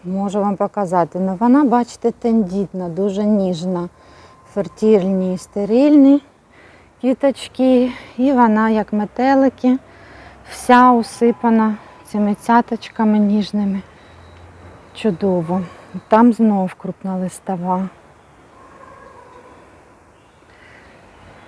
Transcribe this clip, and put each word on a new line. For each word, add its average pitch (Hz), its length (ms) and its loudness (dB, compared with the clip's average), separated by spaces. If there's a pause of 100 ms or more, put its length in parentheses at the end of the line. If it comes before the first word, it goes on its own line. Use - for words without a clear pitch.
можу 190 360 -6
вам 202 160 -2
показати. 180 640 -2
Ну, 190 200 -4
вона, 247 240 4
бачите, 240 480 -2
тендітна, 196 800 -4
дуже 196 340 -4
ніжна. 185 640 -2 (640)
Фертильні 190 800 0
і 185 40 -8
стерильні 277 840 2 (800)
квіточки. 254 920 0 (260)
І 254 140 0
вона, 220 380 2
як 214 240 -2
метелики, 254 840 0 (760)
вся 247 400 4
усипана 226 840 0 (340)
цими 208 240 -2
цяточками 226 840 0
ніжними. 202 640 -2 (1120)
Чудово. 185 640 -4 (460)
Там 226 260 4
знов 202 400 0
крупна 190 420 -10
листова. 185 720 -6 (3500)